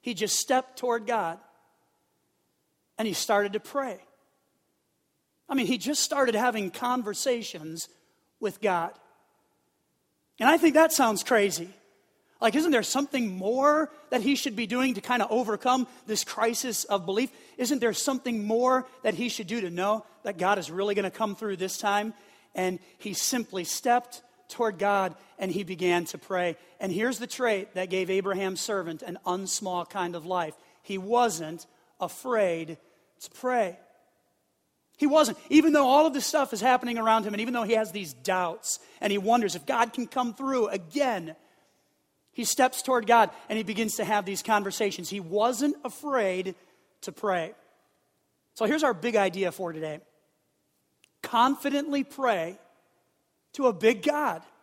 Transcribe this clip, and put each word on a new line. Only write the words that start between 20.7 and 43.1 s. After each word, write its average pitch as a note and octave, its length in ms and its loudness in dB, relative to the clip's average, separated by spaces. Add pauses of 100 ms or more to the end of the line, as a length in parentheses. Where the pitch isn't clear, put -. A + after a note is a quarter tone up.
gonna F#3+ 160 0
come G#3 260 -4
through G3+ 200 -6
this F#3 240 -6
time? G#3 340 -2 (400)
And F#3 240 -2 (220)
he G3+ 140 -8
simply G3+ 500 -4
stepped - 580 0 (280)
toward A3 280 -2
God G3 380 0 (240)
and F#3 120 -4
he F#3+ 120 -4
began F3 420 0
to - 140 -12
pray. F3+ 380 -4 (220)
And F#3+ 120 -4
here's G#3+ 260 0
the A#3 80 -8
trait A3 480 -2
that F#3 160 -6
gave F#3 220 -2
Abraham's F#3+ 500 -2
servant F3 400 -6
an F3 240 -10
unsmall F3+ 640 -4
kind F3 260 -6
of E3 120 -10
life. F3 260 -2 (300)
He G3 160 -6
wasn't F#3 680 0 (340)
afraid F3 760 -2 (440)
to - 100 -18
pray. A#3+ 480 -2 (1160)
He D4 120 0
wasn't. C#4+ 320 4 (100)
Even D#4 240 8
though C#4 140 6
all D4 180 8
of C#4+ 80 2
this C4+ 120 -2
stuff C#4 280 0
is G3 80 -6
happening B3 360 2
around A3 260 2
him, G#3 100 -6
and G#3 80 -4
even B3 120 -4
though A#3+ 100 -2
he G#3+ 100 0
has A3 180 0
these E3+ 220 -8
doubts, F3+ 680 -4 (220)
and G3+ 100 0
he G3+ 60 0
wonders G3+ 380 2
if E3+ 100 -12
God A#3 280 0
can A#3+ 140 -4
come A#3+ 260 -2
through C4+ 360 0
again, F#3+ 640 -2 (960)
he A#3 140 -6
steps - 360 2
toward A#3+ 240 0
God, A3+ 240 6 (180)